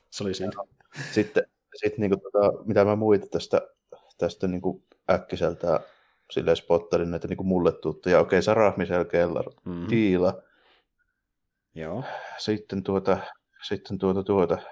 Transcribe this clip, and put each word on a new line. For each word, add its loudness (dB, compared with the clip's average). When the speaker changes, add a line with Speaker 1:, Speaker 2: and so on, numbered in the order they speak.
Speaker 1:
Se -10
oli -4
siinä. -6
Speaker 2:
Sitten, 0
sit -4
niinku 2
tota, 0
mitä 4
mä 4
muita 2
tästä, -2
tästä -2
niinku -4
äkkiseltään 0
silleen 0
spottelin 0
näitä -6
niinku -6
mulle 2
tuttuja. 0
Okei, 4
Sarah 4
Michelle 0
Gellar, 0
Speaker 1:
Mhm. -8
Speaker 2:
Teela. 2
Speaker 1:
Joo. -8
Speaker 2:
Sitten -6
tuota, 2
sitten -8
tuota, 0
tuota, 2